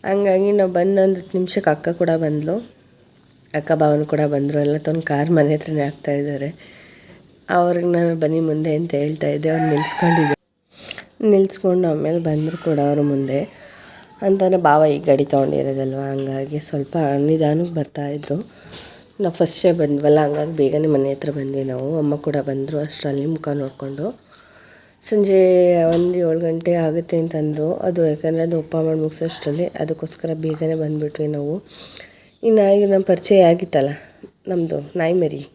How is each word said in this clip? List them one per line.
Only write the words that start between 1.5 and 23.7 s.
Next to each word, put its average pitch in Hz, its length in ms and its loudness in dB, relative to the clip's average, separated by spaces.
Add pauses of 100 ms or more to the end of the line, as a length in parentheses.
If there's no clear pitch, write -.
ಅಕ್ಕ 151 180 -2
ಕೂಡ 170 280 0
ಬಂದಳು, 151 380 -2 (1000)
ಅಕ್ಕ 151 180 -2
ಭಾವನು 151 340 4
ಕೂಡ 151 200 0
ಬಂದರು. 143 340 0
ಎಲ್ಲ 147 180 0
ತಂದು 156 240 -2
ಕಾರ್ 151 280 0
ಮನೆ 151 240 4
ಹತ್ರನೇ 151 300 -4
ಹಾಕ್ತಾಯಿದ್ದಾರೆ. 143 640 -4 (1000)
ಅವ್ರಿಗೆ 175 400 2
ನಾನು 170 280 2
"ಬನ್ನಿ 160 240 0
ಮುಂದೆ" 156 340 -2
ಅಂತ 170 200 -2
ಹೇಳ್ತಾ 147 340 -2
ಇದ್ದೆ, 151 220 -2
ಅವ್ರು 160 160 0
ನಿಲ್ಸ್ಕೊಂಡಿದ್ದೆ. 151 680 0 (920)
ನಿಲ್ಸ್ಕೊಂಡು 190 580 2
ಆಮೇಲೆ 156 320 -2
ಬಂದರು 156 440 -2
ಕೂಡ 156 160 0
ಅವರು 147 220 2
ಮುಂದೆ. 139 380 0 (840)
ಅಂತಾನೆ 190 400 2
ಭಾವ 151 220 6
ಈ 147 140 2
ಗಾಡಿ 143 260 2
ತೊಗೊಂಡಿರೋದಲ್ವ, 135 840 -2
ಹಂಗಾಗಿ 135 540 -6
ಸ್ವಲ್ಪ 139 340 -6 (260)
ನಿಧಾನಕ್ಕೆ 160 540 0
ಬರ್ತಾಯಿದ್ರು. 147 640 -6 (840)
ನಾವು 170 140 -2
ಫಸ್ಟೇ 175 380 2
ಬಂದ್ವಲ್ಲ, 147 480 2
ಹಂಗಾಗಿ 151 360 -2
ಬೇಗನೆ 151 300 2
ಮನೆ 139 240 2
ಹತ್ರ 139 200 -4
ಬಂದ್ವಿ 139 340 -6
ನಾವು. 131 240 -4 (100)
ಅಮ್ಮ 147 180 0
ಕೂಡ 147 200 -4 (100)
ಬಂದರು 139 320 -4
ಅಷ್ಟರಲ್ಲಿ 143 480 -4
ಮುಖ 156 280 -6
ನೋಡಿಕೊಂಡು. 139 520 -8 (960)